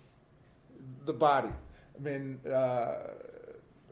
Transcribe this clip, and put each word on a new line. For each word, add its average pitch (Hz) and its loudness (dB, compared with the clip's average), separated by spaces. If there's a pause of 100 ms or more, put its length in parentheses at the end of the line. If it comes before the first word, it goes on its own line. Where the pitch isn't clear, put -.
(1040)
the 147 -2
body. 135 6 (460)
I - -14
mean, 135 -4 (120)
uh, 123 4 (960)